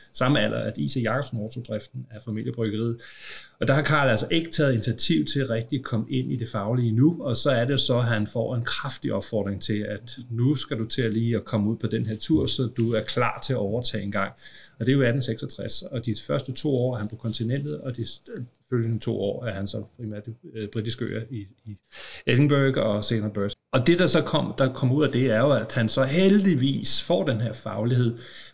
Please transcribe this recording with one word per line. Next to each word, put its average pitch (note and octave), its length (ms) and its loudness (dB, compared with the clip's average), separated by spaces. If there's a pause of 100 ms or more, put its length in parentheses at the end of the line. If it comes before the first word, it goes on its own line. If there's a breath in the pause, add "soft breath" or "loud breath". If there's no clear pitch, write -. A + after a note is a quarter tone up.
(140)
samme B2+ 260 2
alder, A2 180 0
at A2 200 -4
I C#3+ 120 -2
C - 60 -6
Jacobsen A#2+ 420 -2
overtog A#2 300 -8
driften B2+ 440 -8
af A2+ 140 -16
familiebryggeriet. A2+ 720 -2 (640 loud breath)
Og - 80 2
der C3+ 60 4
har D3 100 4
Carl C#3+ 260 4
altså G#2+ 220 2
ikke E3 200 0
taget C#3 220 4
initiativ A#2+ 520 2
til C#3 140 -2
at B2 100 -2
rigtig A#2 340 -2
komme A#2 260 -2
ind C3 220 -2
i C3+ 40 0
det A2+ 140 -6
faglige A#2 380 0
endnu, C3+ 360 4
og A#2+ 120 -2
så C#3+ 160 2
er A#2+ 140 2
det C3+ 140 2
så, B2 180 2
at B2 80 2
han G#2+ 220 0
får A2 280 -2
en A#2 100 -2
kraftig - 480 -4
opfordring G2+ 480 -2
til, G#2 280 -2
at - 280 -10 (140)
nu B2 240 4
skal - 220 -4
du A2 80 -2
til - 160 -2
at A2 120 0
lige A#2 220 2
at G2+ 100 -2
komme G#2 260 2
ud A2+ 60 -2
på A2+ 100 -2
den A#2+ 180 0
her A2 100 -2
tur, D3+ 300 2
så B2 320 0
du A2+ 160 2
er G#2+ 100 0
klar - 420 -2
til C3 80 -2
at A#2+ 40 0
overtage G#2 460 -2
en G2+ 80 -4
gang. G2+ 220 -2 (460 loud breath)
Og B2 60 -2
det B2+ 60 4
er C#3+ 40 6
jo C#3 80 4
atten A#2+ 180 2
seksogtres, - 600 -4
og - 240 -8
de G#2+ 100 0 (120)
første C#3 240 -2
to C#3 240 0
år B2 200 0
er G#2+ 40 -6
han G#2 80 -4
på G#2+ 80 -10
kontinentet, C3+ 640 -4
og B2+ 160 -8
de A#2 80 -6 (640)
følgende A2+ 300 0
to G#2+ 200 -2
år G2+ 260 -2
er G#2 80 -4
han G2 140 -4
så G#2+ 160 -6 (140)
primært, G#2+ 260 -10 (300)
øh, G#2+ 160 -8
britiske A2+ 360 -4
øer A2 260 -4
i, G#2 160 -8 (180)
i G#2 100 -12 (520 loud breath)
Edinburgh C3+ 500 4
og G#2 280 0
senere G#2+ 280 -2
Perth. G2+ 220 -2 (160)
Og A#2 160 2
det, E3+ 120 6
der F3+ 80 4
så D#3+ 140 4
kom, - 360 -2
der B2+ 160 2
kom B2+ 180 0
ud D3 120 2
af C3+ 80 2
det, B2+ 140 2
er A2 140 4
jo, C#3 120 4
at G#2+ 200 0
han A2+ 180 0
så C3 140 2
heldigvis D#3+ 1000 4
får F#3 240 2
den A#2 160 0
her A#2+ 120 -2
faglighed, A#2 640 0 (360 loud breath)